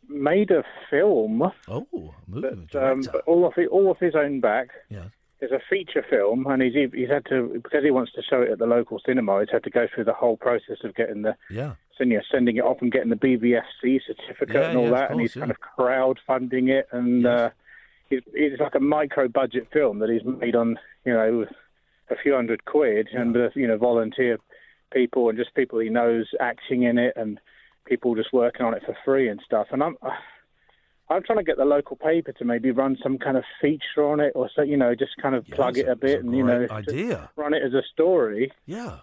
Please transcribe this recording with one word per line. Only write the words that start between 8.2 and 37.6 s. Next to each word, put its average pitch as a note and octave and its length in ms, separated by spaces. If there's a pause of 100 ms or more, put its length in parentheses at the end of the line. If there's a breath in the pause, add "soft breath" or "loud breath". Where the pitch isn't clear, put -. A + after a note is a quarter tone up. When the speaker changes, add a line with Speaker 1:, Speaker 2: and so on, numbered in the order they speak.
Speaker 1:
show B2+ 180
it A#2 80
at G#2+ 80
the A#2 80
local A#2 400
cinema, G#2+ 360
he's G#2+ 100
had A#2 140
to A#2 40
go A#2+ 240
through A#2 120
the A2+ 80
whole A#2 240
process A#2 460
of G#2+ 120
getting G#2+ 260
the G#2+ 140 (160 loud breath)
Speaker 2:
Yeah. B2+ 240 (240)
Speaker 1:
senior, A#2+ 320
sending A#2+ 260
it C3 60
off B2 180
and A#2+ 100
getting B2 200
the A2+ 40
B B2+ 200
B A#2+ 180
F A2+ 120 (140)
C C3 280
certificate - 480
Speaker 2:
Yeah, C3+ 140
Speaker 1:
and B2+ 100
all A#2+ 60
Speaker 2:
yeah, A#2 40
of A#2+ 60
Speaker 1:
that, C3+ 160
and - 80
Speaker 2:
course, A#2 140
Speaker 1:
he's C3 60
kind B2 120
Speaker 2:
yeah. - 40
Speaker 1:
of - 220
crowdfunding B2+ 920
it, C3+ 200
and, B2 300
Speaker 2:
Yes. A#2+ 180
Speaker 1:
uh, A#2 100 (600 soft breath)
he's, C3 120 (120)
it's C#3 260
like D3 140
a C#3+ 60
micro C#3+ 480
budget A#2+ 440
film A#2+ 280
that A2 100
he's A#2 160
made A#2+ 300
on, A#2 240 (260 loud breath)
you B2 80
know, A2+ 320 (640 loud breath)
a - 140
few C#3 100
hundred A#2 320
quid, A2 480
and, A#2+ 240
uh, A#2+ 160
you C3 140
know, A2 100
volunteer A#2 600 (540 soft breath)
people B2 360
and A2 80
just - 180
people B2+ 240
he A2+ 80
knows A#2 400 (140)
acting B2 420
in A#2+ 140
it, B2 180
and G#2+ 240 (460 soft breath)
people B2 280
just A2 200
working A#2+ 320
on A2+ 80
it A2 120
for A#2 80 (120)
free C3+ 240
and G2+ 160
stuff. G#2+ 260
And C3+ 100
I'm, E3 140 (1120 loud breath)
I'm F3+ 140
trying A3 140
to F#3 80
get D#3 100
the C3+ 80
local C#3+ 320
paper D#3 380
to - 100
maybe A#2+ 280
run C3+ 300
some C3+ 160
kind C3 200
of B2+ 80 (160)
feature D3+ 440
on D3 140
it, D3 160
or B2+ 180
so, D3 100
you C#3+ 120
know, B2 180
just C3 280
kind C3+ 120
of B2 140
Speaker 2:
Yeah, - 80
Speaker 1:
plug B2+ 200
Speaker 2:
that's C3 120
Speaker 1:
it - 0
a B2+ 60
Speaker 2:
a, - 20
that's A2 60
Speaker 1:
bit C3+ 160
Speaker 2:
a - 20
Speaker 1:
and, A#2+ 160
you C3+ 80
Speaker 2:
great B2 260
Speaker 1:
know, A2 60
Speaker 2:
idea. C3+ 400
Speaker 1:
just - 220
run D3 160
it C#3+ 100